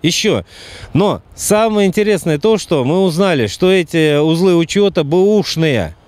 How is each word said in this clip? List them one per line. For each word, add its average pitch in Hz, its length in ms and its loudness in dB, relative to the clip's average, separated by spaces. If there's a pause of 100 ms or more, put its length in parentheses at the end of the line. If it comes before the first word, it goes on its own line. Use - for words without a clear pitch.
Ещё. 156 400 -2 (500)
Но 170 280 0 (140)
самое 208 520 0
интересное 185 500 -2
то, 220 200 0
что 143 280 -2
мы 175 180 0
узнали, 170 440 0
что 180 240 -2
эти 160 480 0
узлы 165 360 2
учёта 175 480 0
бэушные. 160 920 0 (120)